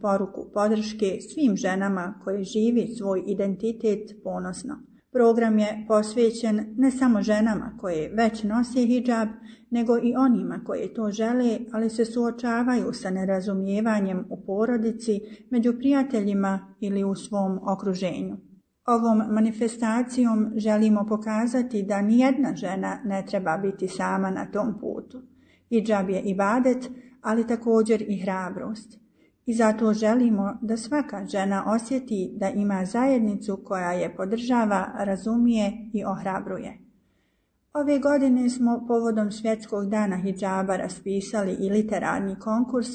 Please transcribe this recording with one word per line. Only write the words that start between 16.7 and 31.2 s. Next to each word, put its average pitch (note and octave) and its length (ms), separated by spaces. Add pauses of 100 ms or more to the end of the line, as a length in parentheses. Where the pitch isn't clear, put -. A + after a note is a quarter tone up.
ili G3 240
u G3 120
svom G3 520
okruženju. F#3+ 680 (520)
Ovom A3+ 400
manifestacijom A3 1300
želimo G#3+ 500
pokazati A3 800
da G3 180
nijedna A#3+ 540
žena F#3+ 500
ne G3 200
treba G3 320
biti G3 300
sama F#3+ 440
na F#3+ 140
tom G#3 340
putu. - 420 (480)
Hidžab G3+ 400
je F#3+ 120
ibadet, A3+ 680 (320)
ali A3+ 260
također A3+ 600
i G#3 140
hrabrost. F#3+ 800 (460)
I A#3+ 80
zato A3 400
želimo G#3+ 680
da A3 160
svaka A#3+ 480